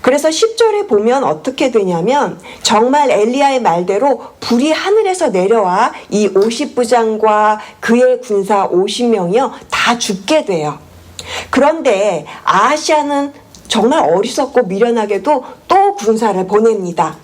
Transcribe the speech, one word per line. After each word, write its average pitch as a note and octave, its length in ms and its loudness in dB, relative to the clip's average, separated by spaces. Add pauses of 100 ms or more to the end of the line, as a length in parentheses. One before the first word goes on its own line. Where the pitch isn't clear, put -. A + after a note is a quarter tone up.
그래서 D4 300 2
십 A4 260 -2
절에 G#4 300 2
보면 A#3+ 380 0
어떻게 B3 480 -2
되냐면, F#3+ 640 0 (240)
정말 B3+ 480 2
엘리야의 B3+ 520 2
말대로 G3 600 0 (160)
불이 B3 320 0
하늘에서 F#4 600 0
내려와 G3+ 640 2 (160)
이 G#3 200 0
오십 A3+ 480 0
부장과 A3 840 2 (220)
그의 B3 400 2
군사 G3 460 0
오십 G#3+ 420 0
명이요, G#3+ 420 0 (220)
다 - 260 -2
죽게 A#3 460 -2
돼요. D#3 340 -4 (720)
그런데 A#3+ 760 0 (180)
아하시아는 C#4+ 880 0 (340)
정말 A3 420 2
어리석고 A3 580 0
미련하게도 G#3+ 800 0 (220)
또 G4 300 4
군사를 G#3+ 500 0
보냅니다. G3 760 0